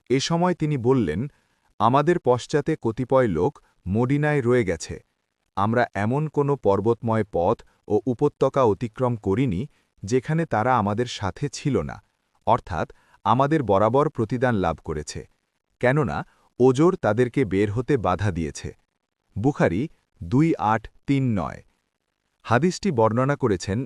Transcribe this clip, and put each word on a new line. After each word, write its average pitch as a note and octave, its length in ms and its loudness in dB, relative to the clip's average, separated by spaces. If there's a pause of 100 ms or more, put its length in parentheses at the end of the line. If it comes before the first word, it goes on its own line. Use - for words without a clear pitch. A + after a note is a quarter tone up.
এ C3+ 100 2
সময় E3+ 340 0
তিনি D3+ 240 -4
বললেন, A2+ 500 0 (520)
'আমাদের D3 400 2
পশ্চাতে C#3+ 600 0
কতিপয় B2+ 460 2
লোক F2+ 360 -2 (240)
মদিনায় C#3 540 0
রয়ে A#2+ 220 2
গেছে। F2 360 -6 (560)
আমরা A2 380 0
এমন B2+ 340 -2
কোনো C#3+ 280 -2
পর্বতময় A2 760 0
পথ F2+ 320 0 (240)
ও G#2 180 0
উপত্যকা C3+ 580 0
অতিক্রম A#2+ 520 0
করিনি, G#2+ 520 -2 (360)
যেখানে C#3+ 420 -2
তারা A#2 320 0
আমাদের G#2 280 -2
সাথে A#2+ 440 -6
ছিল A#2+ 320 -2
না, C2+ 220 -10 (420)
অর্থাৎ G#2 480 -2 (300)
আমাদের C#3 400 2
বরাবর A2 460 4
প্রতিদান A#2+ 460 -2
লাভ E2+ 280 0
করেছে, - 420 -10 (540)
কেননা B2 440 0 (360)
ওজর C3 360 4
তাদেরকে A#2+ 500 0
বের G2 260 0
হতে B2+ 260 -2
বাধা F#2 340 -2
দিয়েছে।'" D#2 540 -8 (520)
বুখারী B2 500 0 (360)
দুই C#3 360 2
আট A2 280 0 (200)
তিন C3 320 0
নয়। G#1 220 -8 (800)
হাদিসটি E3+ 500 0
বর্ণনা A#2+ 440 2
করেছেন A2 500 -2